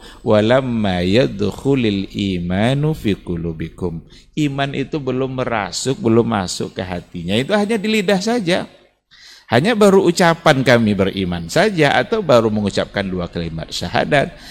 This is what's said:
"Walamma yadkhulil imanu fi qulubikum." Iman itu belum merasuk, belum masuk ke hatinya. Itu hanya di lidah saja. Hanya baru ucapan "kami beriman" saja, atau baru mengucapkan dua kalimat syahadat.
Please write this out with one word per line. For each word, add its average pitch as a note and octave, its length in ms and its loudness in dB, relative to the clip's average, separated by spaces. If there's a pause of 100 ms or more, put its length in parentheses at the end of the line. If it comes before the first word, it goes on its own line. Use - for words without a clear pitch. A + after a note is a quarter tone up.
(200)
"Walamma A2 800 2
yadkhulil G#2 1040 0
imanu G#2 840 -2
fi G#2 240 -2
qulubikum." E2 880 -8 (320)
Iman C#3 400 -2
itu C#3 240 -4
belum C3 400 -4
merasuk, A#2 560 -4
belum A2+ 320 2
masuk G2 480 -4
ke G2 80 -6
hatinya. F2+ 480 -8
Itu C#3+ 240 0
hanya G#3 240 -2
di G#3+ 80 -4
lidah G#3 320 0
saja. G3+ 480 -2 (760)
Hanya D#3 280 2
baru G3 320 6
ucapan E3 560 2
"kami A#2 320 4
beriman" F#2 560 -2
saja, D#3+ 480 2
atau A3 240 -2
baru A#2 320 4
mengucapkan G2+ 500 -2
dua F#2 220 -4
kalimat E2 420 -8
syahadat. - 680 -2 (140)